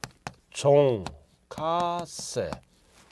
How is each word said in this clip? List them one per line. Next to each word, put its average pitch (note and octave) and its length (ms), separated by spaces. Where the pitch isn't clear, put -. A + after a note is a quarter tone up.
종가세. C#3+ 1900